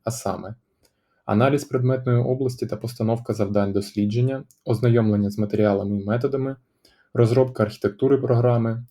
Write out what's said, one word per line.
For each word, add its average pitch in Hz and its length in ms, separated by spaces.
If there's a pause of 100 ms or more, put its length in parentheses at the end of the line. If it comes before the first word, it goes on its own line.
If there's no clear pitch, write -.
а - 80
саме: 98 440 (720)
аналіз 135 380
предметної 127 540
області 127 480
та 107 120
постановка 117 560
завдань 101 400
дослідження, 110 720 (220)
ознайомлення 117 640
з 101 80
матеріалами 101 640
і 98 40
методами, 135 500 (580)
розробка 120 500
архітектури 131 540
програми, 120 720